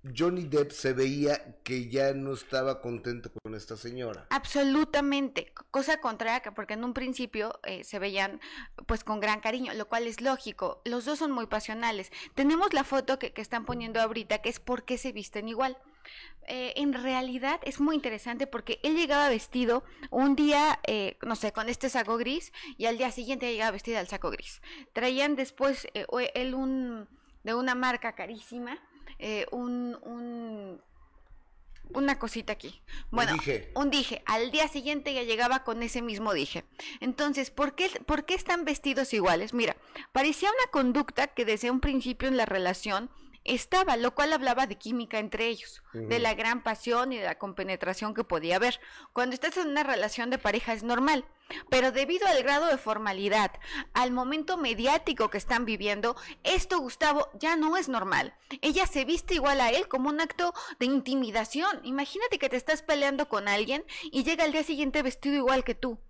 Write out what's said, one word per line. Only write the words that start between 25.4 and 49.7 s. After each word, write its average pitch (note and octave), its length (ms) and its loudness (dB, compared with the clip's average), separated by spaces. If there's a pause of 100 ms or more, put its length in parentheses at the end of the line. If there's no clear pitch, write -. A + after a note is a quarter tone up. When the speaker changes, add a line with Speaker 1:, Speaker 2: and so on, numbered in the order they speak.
Speaker 2:
eh, G#3 140 -4
o-, B3 100 0
él B3+ 340 -2
un, B3+ 560 -4 (340)
de A3 120 -2
una B3+ 180 0
marca B3 400 0
carísima, A#3+ 640 -10 (400)
eh, G#3+ 340 -4
un, B3 520 -4
un, A#3 760 -10 (1120)
una C#4 260 2
cosita A3+ 340 -6
aquí. - 300 -12 (280)
Speaker 1:
Un A#2+ 40 -6
Speaker 2:
Bueno, - 180 2
Speaker 1:
dije. C#3 400 -2
Speaker 2:
un C#4+ 160 0
dije. C4 380 0
Al A#3 240 2
día D4+ 160 2
siguiente C#4+ 460 -4
ya B3+ 100 -2
llegaba A#3+ 400 2
con A#3 180 -2
ese A#3 220 -2
mismo G#3+ 300 -2
dije. D3 320 -2 (340)
Entonces, C4+ 500 0
¿por C#4 260 0
qué, F#4 140 0 (160)
por D4+ 200 0
qué F4+ 100 0
están F4 300 -2
vestidos C4+ 480 0
iguales? F#3 400 4
Mira, A#3 220 2 (360)
parecía D4+ 380 4
una B4 220 4
conducta C4+ 560 2
que B3 180 -2
desde A3 260 0
un B3+ 80 2
principio B3+ 480 0
en C4 100 4
la A3+ 80 4
relación G3 640 0 (380)
estaba, E4 480 2
lo A#3+ 200 2
cual D4 180 4
hablaba C4 320 2
de G3+ 100 -8
química A3+ 440 -4
entre G#3+ 260 -2
ellos, - 380 -6 (100)
Speaker 1:
Ujú. A2+ 140 -6
Speaker 2:
de A#3 100 0
la A3+ 160 0
gran A3+ 300 -2
pasión A#3+ 500 0
y A#3 60 -6
de G3 60 -4
la E3+ 120 -2
compenetración F#3+ 800 -4
que A3 80 -2
podía E3 320 0
haber. A#3+ 240 2 (340)
Cuando B3 220 0
estás D4+ 220 -2
en F4+ 100 0
una D4 160 2